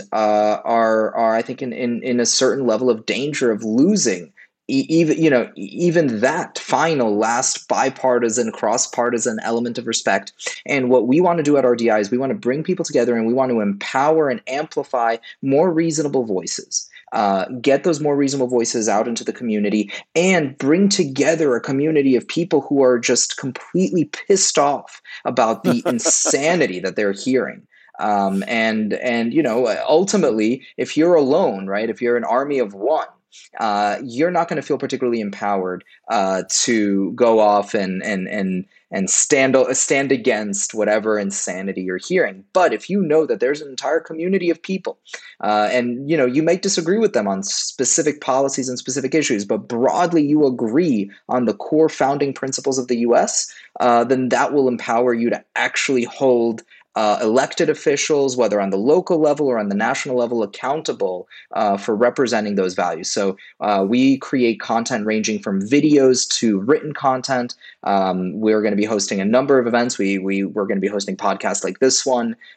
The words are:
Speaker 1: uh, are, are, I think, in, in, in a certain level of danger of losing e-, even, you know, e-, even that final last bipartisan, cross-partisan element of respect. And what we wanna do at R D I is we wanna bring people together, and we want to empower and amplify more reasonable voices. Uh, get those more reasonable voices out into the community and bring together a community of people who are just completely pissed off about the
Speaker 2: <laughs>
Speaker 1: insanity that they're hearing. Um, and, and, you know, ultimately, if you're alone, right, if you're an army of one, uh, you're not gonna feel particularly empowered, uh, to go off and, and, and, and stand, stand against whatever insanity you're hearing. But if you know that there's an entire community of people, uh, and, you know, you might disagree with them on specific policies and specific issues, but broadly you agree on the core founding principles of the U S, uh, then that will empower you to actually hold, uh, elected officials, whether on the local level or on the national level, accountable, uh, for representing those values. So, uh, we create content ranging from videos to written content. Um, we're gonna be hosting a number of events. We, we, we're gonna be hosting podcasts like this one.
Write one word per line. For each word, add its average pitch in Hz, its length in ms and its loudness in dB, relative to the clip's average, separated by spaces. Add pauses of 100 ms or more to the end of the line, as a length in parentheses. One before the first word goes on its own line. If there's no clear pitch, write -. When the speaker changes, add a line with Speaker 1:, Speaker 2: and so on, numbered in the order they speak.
(140)
Speaker 1:
uh, 107 520 2
are, 113 500 2
are, 113 200 2
I 117 80 2
think, 120 180 -8
in, 127 120 -6
in, 120 300 -4
in 123 180 0
a 117 60 2
certain 127 400 0
level 120 240 2
of 110 160 -2
danger 131 440 -2
of 107 140 -2
losing 117 680 2 (360)
e-, 135 200 0
even, 160 320 2
you 160 80 4
know, 123 280 2
e-, 92 60 -12
even 143 580 0
that 143 360 -2
final 135 600 0
last 117 500 -2
bipartisan, 120 880 0
cross-partisan 120 880 -2
element 117 340 -2
of 120 120 -8
respect. - 440 -2 (320)
And 135 240 -2
what 123 200 4
we 147 120 4
wanna 170 220 2
do 147 140 4
at 131 80 2
R 123 100 6
D 117 160 0
I 107 80 4
is 104 140 -2
we 123 60 0
wanna 135 160 -2
bring 123 280 -2
people 175 220 -4
together, 120 320 0
and 113 100 0
we 117 80 0
want 131 160 0
to 117 80 0
empower 135 680 0
and 120 180 -4
amplify 127 680 -4 (260)
more 143 300 2
reasonable 151 500 0
voices. - 640 -6 (240)
Uh, 98 320 0 (160)
get 135 240 2
those 160 160 0
more 147 160 0
reasonable 139 320 0
voices 117 400 0
out 107 180 2
into 117 160 -6
the - 100 -6
community 107 560 0 (280)
and 170 420 2
bring 165 300 4
together 147 680 2
a 113 60 0
community 139 560 2
of 110 100 0
people 160 360 0
who 139 200 2
are 127 160 6
just - 380 -2
completely 170 720 -2
pissed - 520 0
off 143 420 -2 (240)
about 117 380 0
the 120 200 2
Speaker 2:
<laughs> - 40 -4
Speaker 1:
insanity 147 960 0
that 92 160 -6
they're 104 160 0
hearing. 110 520 -2 (360)
Um, 98 480 0
and, 110 460 0
and, 117 380 -2
you 151 120 2
know, 120 240 0 (180)
ultimately, 139 800 2 (100)
if 123 200 -4
you're 170 180 4
alone, 135 540 2
right, 104 200 -2
if 113 140 -6
you're 120 140 2
an 117 80 -2
army 135 340 0
of 104 160 -2
one, 120 320 -2 (540)
uh, 104 420 0
you're 139 300 -2
not 180 160 0
gonna 151 140 -4
feel 139 160 -2
particularly 123 420 -2
empowered, 98 640 -4 (240)
uh, 95 400 0
to 101 640 0
go 117 260 4
off 104 360 4
and, 95 280 -2
and, 95 260 -4
and, 95 360 -4 (280)
and 95 180 -2
stand, 135 460 2 (160)
stand 139 400 0
against 107 600 -2
whatever 107 460 0
insanity 98 640 -6
you're 92 140 -4
hearing. 104 560 -2
But 175 200 4
if - 160 -6
you 196 140 0
know 156 240 2
that 117 140 -2
there's 147 200 0
an 147 80 -14
entire 139 300 -4
community 170 520 -2
of 156 120 -2
people, - 380 -6 (400)
uh, 107 320 2
and, 123 360 -2
you 165 80 2
know, 135 100 4
you 139 180 2
might 175 180 2
disagree 185 360 0
with 220 140 2
them 107 140 0
on 98 160 -2
specific - 800 -2
policies 135 480 0
and 127 100 -6
specific 131 380 -4
issues, 120 280 0
but 101 220 -4
broadly 135 580 2
you 147 220 4
agree 123 640 0 (180)
on 123 180 0
the 107 80 0
core 156 340 2
founding 139 460 0
principles 135 440 -4
of 127 80 -4
the 123 120 -2
U 120 180 4
S, - 360 0 (280)
uh, 120 240 4
then 127 240 0
that 127 240 0
will 139 160 4
empower 120 440 0
you 117 180 0
to - 140 -4 (120)
actually 123 480 0
hold, 117 580 0 (340)
uh, 107 240 2
elected 131 480 2
officials, 139 680 0
whether 104 240 2
on 98 100 -2
the 95 60 -2
local 160 420 2
level 147 300 2
or 120 100 0
on 104 100 -2
the 98 60 -2
national 127 400 -2
level, 120 300 0
accountable, 104 840 -4 (240)
uh, 104 260 0
for 107 200 -4
representing 113 580 0
those 92 200 0
values. 87 360 -4
So, 98 260 -2 (220)
uh, 98 300 0
we 131 300 4
create 120 420 0
content 117 440 -2
ranging 107 360 -2
from 98 200 -2
videos 135 680 4 (100)
to 104 220 2
written 143 340 0
content. 131 640 -2 (260)
Um, 92 560 -2
we're 107 240 2
gonna 104 140 0
be 101 80 0
hosting 107 360 -2
a 95 40 -2
number 131 340 2
of 117 80 0
events. 120 320 0
We, 98 200 0
we, 98 260 -2
we're 98 220 -4
gonna 101 120 -2
be 95 80 -2
hosting 101 300 -4
podcasts 95 480 -4
like 95 160 -4
this 131 260 2
one. 117 300 -2 (200)